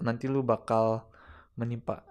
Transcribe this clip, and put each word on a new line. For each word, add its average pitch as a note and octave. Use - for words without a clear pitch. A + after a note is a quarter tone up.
nanti A#2+
lu C3+
bakal A2+
menimpa, A#2